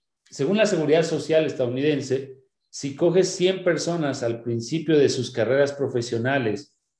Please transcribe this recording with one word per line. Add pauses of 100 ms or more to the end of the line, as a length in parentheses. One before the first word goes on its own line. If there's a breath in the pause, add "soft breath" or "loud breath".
(300)
según
la
Seguridad
Social
estadounidense, (380)
si
coges
cien
personas
al
principio
de
sus
carreras
profesionales (240)